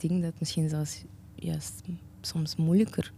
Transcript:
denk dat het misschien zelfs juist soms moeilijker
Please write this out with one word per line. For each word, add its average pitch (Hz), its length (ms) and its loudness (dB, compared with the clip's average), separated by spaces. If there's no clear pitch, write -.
denk 175 120 2
dat 170 100 0
het - 80 -8
misschien 156 300 0
zelfs 151 340 -2
juist 160 460 -6
soms - 340 -4
moeilijker 175 640 4